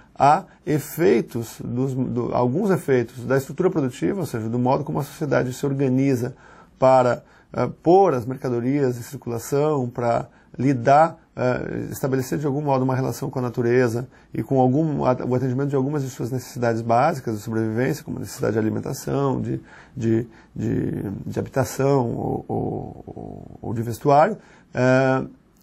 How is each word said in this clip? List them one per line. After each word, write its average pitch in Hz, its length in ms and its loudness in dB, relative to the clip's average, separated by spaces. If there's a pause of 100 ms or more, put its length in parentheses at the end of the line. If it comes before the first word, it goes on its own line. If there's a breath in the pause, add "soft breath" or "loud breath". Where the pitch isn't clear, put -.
(180 loud breath)
há 151 260 4 (220 loud breath)
efeitos, 156 960 0
dos, 127 300 -2
do, 120 400 -2
alguns 127 360 0
efeitos 127 560 0
da 127 120 2
estrutura 160 320 -2
produtiva, 165 500 -2
ou 170 60 -4
seja, 113 240 -6
do 120 100 -2
modo 131 240 2
como 151 160 -6
a 143 40 -2
sociedade 135 500 -2
se - 120 -4
organiza 135 720 0 (420 loud breath)
para, 127 460 4 (300 soft breath)
eh, 123 160 0 (120)
pôr 180 320 6
as 120 120 -2
mercadorias 127 720 -2
em 120 40 -12
circulação, 131 880 -2
para 120 380 -2 (300 soft breath)
lidar, 139 600 4 (180)
eh, 123 560 -2
estabelecer 135 460 -2
de 147 80 -4
algum 143 160 -2
modo 135 220 0
uma 131 120 0
relação 131 340 -4
com 135 100 -6
a - 20 -2
natureza 123 680 2 (260 soft breath)
e 123 100 -4
com 135 160 2
algum, 143 400 2
o 127 360 0
atendimento 131 340 -2
de 139 60 0
algumas 139 280 0
de 135 60 -8
suas 120 220 -8
necessidades 120 500 -2
básicas 120 560 0
de 107 40 -12
sobrevivência, 113 600 -2
como - 140 -8
a - 20 -10
necessidade 113 340 -4
de 110 60 0
alimentação, 127 840 -2
de, 123 180 -6 (360 loud breath)
de, 113 320 0 (280 loud breath)
de, 110 540 -4 (160)
de 107 140 -6
habitação 131 720 0
ou, - 360 -4
ou, - 600 -6
ou, - 540 -14
ou 104 120 -6
de 113 80 -4
vestuário, 143 560 4 (360 loud breath)
eh, 131 520 4 (380)